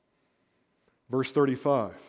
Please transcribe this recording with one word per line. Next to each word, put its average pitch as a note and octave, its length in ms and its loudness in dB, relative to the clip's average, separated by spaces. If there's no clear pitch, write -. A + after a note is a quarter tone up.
Verse C3 220 -2
thirty-five, C3 640 0